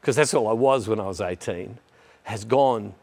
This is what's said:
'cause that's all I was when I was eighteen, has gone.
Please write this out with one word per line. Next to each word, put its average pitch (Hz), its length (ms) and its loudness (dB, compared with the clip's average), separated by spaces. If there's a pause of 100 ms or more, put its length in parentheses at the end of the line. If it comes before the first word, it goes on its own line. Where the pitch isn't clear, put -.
'cause 127 160 0
that's 147 160 4
all 123 160 2
I 110 60 2
was 127 340 2
when 110 100 0
I 101 80 -6
was 95 140 -8
eighteen, 92 560 -8 (460)
has 107 240 -10
gone. 117 560 0